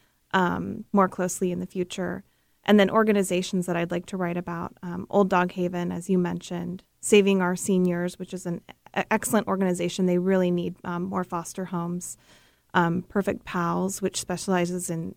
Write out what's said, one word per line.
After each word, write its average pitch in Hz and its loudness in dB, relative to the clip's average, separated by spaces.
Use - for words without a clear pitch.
um, 180 0
more 190 6
closely 185 -2
in 175 -4
the 185 -6
future. 180 -6
And 208 8
then 190 6
organizations 196 2
that 175 -2
I'd 170 -2
like 175 -4
to 202 -8
write 175 -2
about, 175 -8
um, 180 -8
Old 202 4
Dog 180 2
Haven, 180 -2
as 175 -6
you 185 4
mentioned, 175 -4
Saving 196 6
Our 180 2
Seniors, 180 0
which 185 -12
is 185 -10
an 170 -6
e-, 202 0
excellent 220 0
organization. 185 0
They 180 2
really 185 2
need, 175 -2
um, 175 -6
more 190 -4
foster 180 -8
homes. 175 -6
Um, 175 2
Perfect - -4
Pals, 180 -2
which 185 -2
specializes 180 -2
in, 165 -6